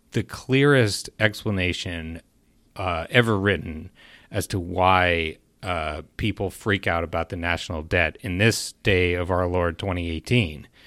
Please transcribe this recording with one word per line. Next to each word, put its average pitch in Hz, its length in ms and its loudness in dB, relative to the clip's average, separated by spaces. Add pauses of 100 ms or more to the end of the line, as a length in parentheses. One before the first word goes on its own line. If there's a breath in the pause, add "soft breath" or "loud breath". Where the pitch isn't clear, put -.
(120)
the 113 120 0
clearest 131 840 2 (100)
explanation, 90 1000 -2 (560)
uh, 87 320 -4
ever 113 280 4
written 90 520 -2 (420 soft breath)
as 98 160 -4
to 98 120 -4
why, 87 800 2 (220)
uh, 80 420 -4 (120)
people 101 340 -2
freak 101 380 -2
out 85 160 0
about 82 240 -4
the - 80 -10
national 85 460 -4
debt 85 400 0
in 90 160 -4
this 107 340 2 (120)
day 90 320 4
of 87 140 -4
our 90 180 2
Lord 87 300 0
twenty 87 320 -4
eighteen, 80 600 -2 (180 soft breath)